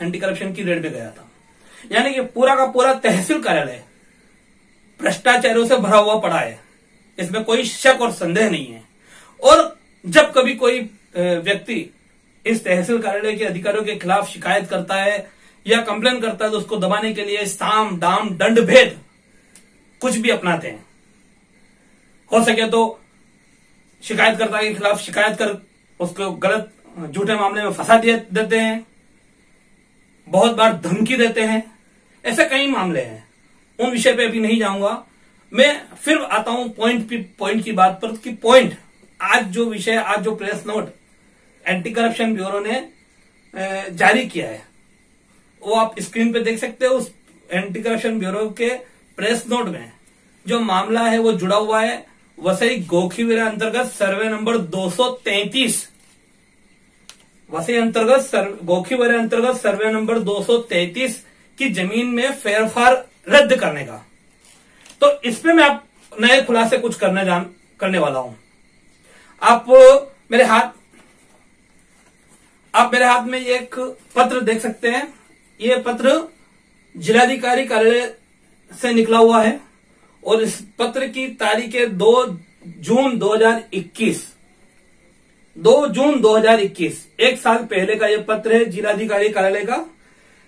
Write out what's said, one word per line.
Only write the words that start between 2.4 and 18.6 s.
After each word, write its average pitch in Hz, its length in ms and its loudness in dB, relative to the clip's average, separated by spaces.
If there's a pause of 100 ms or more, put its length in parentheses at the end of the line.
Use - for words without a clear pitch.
का 262 100 2
पूरा 254 280 2
तहसील 190 480 0
कार्यालय 165 420 -4 (1160)
भ्रष्टाचारियों 247 640 2
से 254 100 4
भरा 208 200 4
हुआ 208 180 4
पड़ा 180 240 -2
है, - 200 -8 (600)
इसमें 190 240 -6
कोई 226 200 0
शक 262 380 2
और 233 100 0
संदेह 185 380 -2
नहीं 151 180 -6
है। 117 160 -20 (600)
और 302 360 6 (260)
जब 294 280 4
कभी 262 220 2
कोई, 254 240 0
अ, - 400 -12
व्यक्ति 180 720 -4 (520)
इस 226 180 -2
तहसील 185 340 0
कार्यालय 208 380 -4
के 214 100 -6
अधिकारियों 202 380 -4
के 208 120 -6
खिलाफ 196 340 -2
शिकायत 185 400 -4
करता 185 260 -4
है 202 360 -2 (360)
या 226 140 4
कंप्लेन 226 380 -2
करता 220 260 -4
है 214 60 0
तो 214 60 -4
उसको 202 200 -6
दबाने 208 360 -2
के 202 120 -8
लिए 202 200 -4
साम, 196 540 -2
दाम, 196 300 0
दंड, 202 300 2
भेद 247 400 2 (1000)